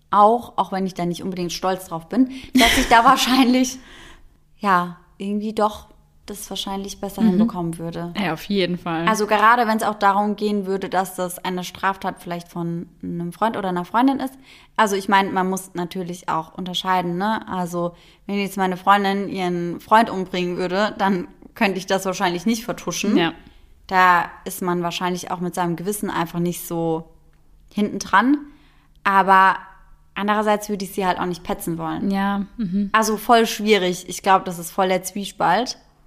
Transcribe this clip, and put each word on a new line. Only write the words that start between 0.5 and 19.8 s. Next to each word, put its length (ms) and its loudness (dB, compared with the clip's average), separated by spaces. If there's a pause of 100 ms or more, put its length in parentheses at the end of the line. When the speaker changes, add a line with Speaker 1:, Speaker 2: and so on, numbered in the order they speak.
Speaker 1:
auch 120 0
wenn 140 -2
ich 80 -6
da 140 -4
nicht 160 -6
unbedingt 280 -4
stolz 360 -4
drauf 220 -10
bin, 200 2 (240)
dass 240 4
ich 120 0
da 140 8
<laughs> 20 6
wahrscheinlich, 720 4 (800)
ja, 380 0 (200)
irgendwie 360 -4
doch 340 -2 (380)
das 240 -14
wahrscheinlich 520 -8
besser 200 -6
Speaker 2:
Mhm. 100 6
Speaker 1:
hinbekommen 480 0
würde. 380 -8
Speaker 2:
Ja, 140 -2
auf 140 -8
jeden 320 -2
Fall. 320 -4
Speaker 1:
Also 180 0
gerade 400 4
wenn's 160 -2
auch 120 -2
darum 420 2
gehen 280 -2
würde, 220 -4
dass 280 -2
das 280 -6
eine 220 -4
Straftat 560 -6
vielleicht 260 -10
von 400 -6 (160)
einem 300 -8
Freund 240 -2
oder 100 -4
einer 160 -2
Freundin 380 2
ist. 120 -8 (440)
Also 180 4
ich 140 -4
mein, 240 4
man 160 0
muss 240 -6
natürlich 560 -8
auch 280 -4
unterscheiden, 600 -2
ne? 320 -2
Also 440 -4 (320)
wenn 140 -2
jetzt 160 -4
meine 220 0
Freundin 500 2
ihren 540 -4